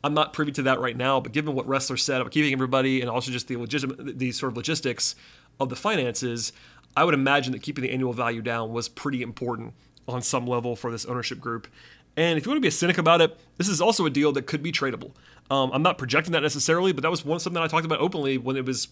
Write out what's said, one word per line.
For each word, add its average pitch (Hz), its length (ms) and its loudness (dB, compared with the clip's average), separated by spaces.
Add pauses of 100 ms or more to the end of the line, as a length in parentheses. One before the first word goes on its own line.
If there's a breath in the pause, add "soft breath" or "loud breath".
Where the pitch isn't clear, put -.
I'm 147 120 0
not 151 180 0
privy 147 200 -2
to 139 100 -4
that 131 160 2
right 120 180 -4
now, 131 220 2
but 113 140 -8
given 151 200 -2
what 120 140 -4
Ressler 135 320 -2
said 135 200 0
about 123 140 -4
keeping 147 180 4
everybody 131 480 2
and 123 120 -2
also 127 200 -2
just 123 160 -6
the 123 100 -6
legit-, 131 600 -4
the 127 140 -2
sort 127 200 -4
of 113 60 -8
logistics 135 560 -2 (460 loud breath)
of 135 100 0
the 123 60 -6
finances, 123 760 -2 (440 loud breath)
I 147 80 6
would 170 100 6
imagine 135 400 4
that 104 80 -8
keeping 127 220 -6
the 123 80 -2
annual 127 220 0
value 117 280 -2
down 117 320 -4
was 117 160 -2
pretty 135 320 -4
important 117 540 -6 (320 soft breath)
on 123 160 -4
some 123 240 0
level 120 280 0
for 120 140 -6
this 117 160 -6
ownership 123 340 -6
group. 117 280 -6 (480 loud breath)
And 160 240 4
if 135 80 -4
you - 20 -2
wanna 294 100 2
be 233 100 4
a - 20 2
cynic 175 260 2
about 170 240 6
it, - 160 4 (200 soft breath)
this 185 120 0
is 156 100 0
also 196 280 4
a - 20 4
deal 143 220 4
that 135 160 -2
could 143 160 -4
be 131 80 -4
tradable. 131 400 -4 (400 loud breath)
Um, 135 200 2
I'm 139 120 2
not 175 160 2
projecting 156 340 0
that 151 80 4
necessarily, 160 520 2
but 151 100 -2
that 160 80 2
was 160 120 -2
one, 160 160 -2
something 170 220 -2
I 160 60 0
talked 160 180 0
about 156 140 0
openly 143 400 2
when 131 180 -2
it 131 80 -4
was 127 260 -2